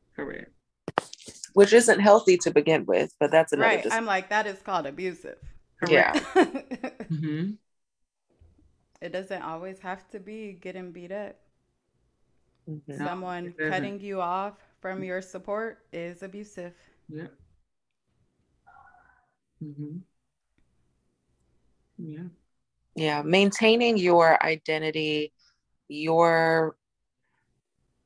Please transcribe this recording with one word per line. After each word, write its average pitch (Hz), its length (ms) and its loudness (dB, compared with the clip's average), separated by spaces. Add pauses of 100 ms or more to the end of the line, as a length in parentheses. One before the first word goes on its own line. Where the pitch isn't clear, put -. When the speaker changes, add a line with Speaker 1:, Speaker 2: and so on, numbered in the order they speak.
(160)
Speaker 1:
Correct. - 360 -12 (1040)
Speaker 2:
Which 202 200 8
isn't 226 260 8
healthy 202 400 6
to 175 120 -2
begin 156 340 2
with, 95 340 0
but 147 120 2
that's 160 200 4
another 220 240 2
Speaker 3:
Right. - 80 -4
Speaker 2:
dis- 220 100 -2
Speaker 3:
I'm 226 120 -2
like, 190 240 -4
that 214 180 -2
is 196 140 -10
called 180 240 -4
abusive. 170 520 -10 (500)
Speaker 2:
Yeah. - 320 4
Speaker 1:
Correct. - 380 2 (260)
Speaker 3:
<laughs> - 100 -10 (140)
Speaker 1:
Mm-hmm. 160 440 -4 (1500)
Speaker 3:
It 170 120 -14
doesn't 190 320 -10
always 180 360 -12
have 190 300 -14
to 214 100 -16
be 208 340 -16
getting 185 380 -14
beat 175 200 -16
up. 202 260 -12 (1300)
Speaker 2:
Mm-hmm. 147 300 -14
Speaker 1:
No, 147 80 -8
Speaker 3:
Someone 180 420 -8
Speaker 1:
it 170 100 -18
doesn't. 156 140 -4
Speaker 3:
cutting 196 300 -6
you 196 200 -10
off 190 360 -6 (240)
from 190 220 -10
your 185 180 -6
support 208 720 -10
is 170 300 -12
abusive. 190 500 -16 (340)
Speaker 1:
Yep. 156 240 -14 (2250)
Mm-hmm. 147 340 -14 (2000)
Yeah. 156 240 -14 (720)
Speaker 2:
Yeah, 151 260 -2
maintaining 214 760 4
your 170 460 6
identity, 156 880 -4 (560)
your, 165 880 2 (1300)